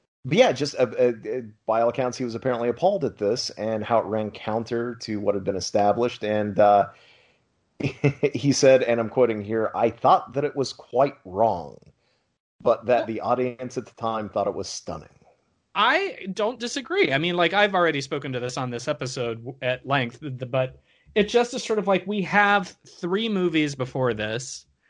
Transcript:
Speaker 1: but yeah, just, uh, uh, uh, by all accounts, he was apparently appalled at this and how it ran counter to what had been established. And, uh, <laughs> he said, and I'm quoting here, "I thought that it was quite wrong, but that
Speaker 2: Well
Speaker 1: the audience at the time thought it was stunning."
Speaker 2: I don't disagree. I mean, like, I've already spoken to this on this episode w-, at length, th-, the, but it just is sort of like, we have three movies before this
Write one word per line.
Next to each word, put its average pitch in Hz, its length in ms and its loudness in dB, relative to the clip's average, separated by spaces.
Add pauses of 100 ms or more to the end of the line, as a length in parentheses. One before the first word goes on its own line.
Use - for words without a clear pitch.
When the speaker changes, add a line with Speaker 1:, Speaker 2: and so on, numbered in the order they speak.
(260)
Speaker 1:
but 147 140 0
yeah, 240 120 6
just, 139 240 -4
uh, 127 120 4 (120)
uh, 123 120 4
uh, 110 300 -6 (260)
by 113 140 2
all 117 80 4
accounts, 123 280 -2
he 131 80 -4
was 113 100 -6
apparently 120 320 -2
appalled 165 380 0
at - 140 -6
this 107 320 -2
and 107 320 -4
how 113 160 2
it 85 60 0
ran 107 260 -4
counter 117 720 -6
to 107 160 -4
what 101 160 0
had 95 80 -6
been 98 120 -2
established. 104 680 0
And, 104 360 0
uh, 101 280 6 (920)
<laughs> 139 540 0
he 143 200 2
said, 131 280 6
and 117 180 2
I'm 110 100 -2
quoting 117 300 2
here, 107 360 -2
"I 113 160 2
thought 156 420 2
that 143 100 -4
it 147 120 -4
was 135 180 -2
quite 139 400 0 (120)
wrong, 90 520 0 (840)
but 113 280 0
that 120 140 4
Speaker 2:
Well 110 40 -4
Speaker 1:
the 110 160 -6
audience 123 560 -4
at 117 80 -6
the - 60 -20
time 110 380 -6
thought 98 180 -2
it 90 80 -4
was 92 120 -8
stunning." - 460 -12 (600)
Speaker 2:
I 302 580 0
don't 220 260 -4
disagree. 254 540 -2
I 139 60 4
mean, 175 160 0
like, 175 180 2
I've 202 220 4
already 160 260 2
spoken 135 320 -6
to 123 60 -4
this 123 180 -6
on 127 140 -4
this 120 160 -8
episode 120 580 -6
w-, 123 160 -12
at 127 240 -2
length, 131 360 -2
th-, 143 160 -8
the, 127 100 -10
but 131 340 -2 (320)
it 208 160 2
just 240 240 2
is 240 100 -6
sort 220 140 -2
of 190 80 -2
like, 185 220 0
we 208 160 -2
have 202 520 2 (240)
three 202 300 -2
movies 160 460 0
before 131 400 -2
this 110 500 -6 (240)